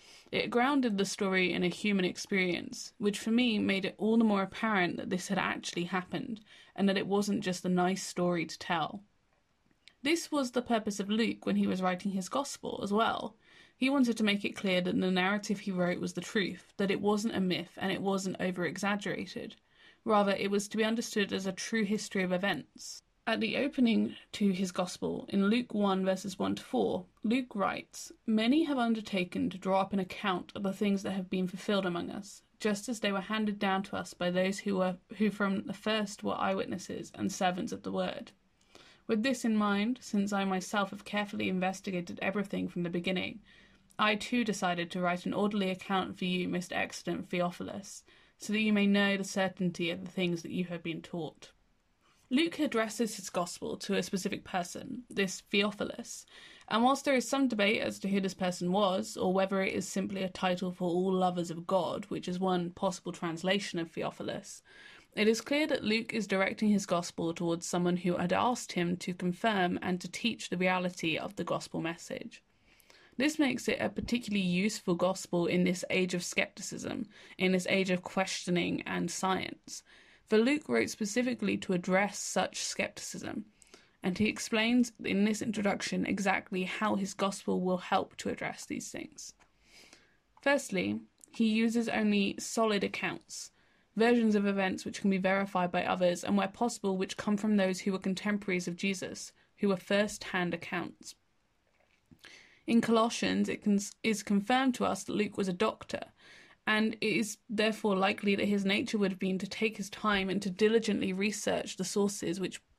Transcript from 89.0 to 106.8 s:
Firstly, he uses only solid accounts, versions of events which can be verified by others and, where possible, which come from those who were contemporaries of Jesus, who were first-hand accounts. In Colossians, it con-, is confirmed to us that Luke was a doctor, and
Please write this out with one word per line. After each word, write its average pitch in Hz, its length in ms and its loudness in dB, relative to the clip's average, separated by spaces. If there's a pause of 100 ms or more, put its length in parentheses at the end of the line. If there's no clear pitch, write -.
Firstly, 214 600 0 (340)
he 226 140 2
uses 226 380 2
only 208 520 2
solid 214 440 0
accounts, - 680 -6 (440)
versions 226 400 6
of 202 120 4
events 196 400 0
which - 160 -8
can 196 80 4
be 190 80 4
verified 190 520 2
by 180 140 0
others 180 400 2
and, 202 140 2
where 196 100 2
possible, 196 480 -2
which 190 220 -4
come 208 180 0
from 208 220 2
those 190 220 2
who 196 120 0
were 190 60 -2
contemporaries 190 680 -2
of 175 100 -4
Jesus, - 560 -4 (260)
who 208 100 2
were 190 80 2
first-hand 190 800 0
accounts. - 600 -8 (1500)
In 233 140 6
Colossians, 220 720 2
it - 120 -6
con-, 202 180 4 (220)
is 220 200 2
confirmed 254 540 2
to 196 100 0
us 190 180 -2
that - 80 -8
Luke 208 240 0
was 202 120 -2
a 185 40 -2
doctor, - 520 -2 (600)
and 214 360 4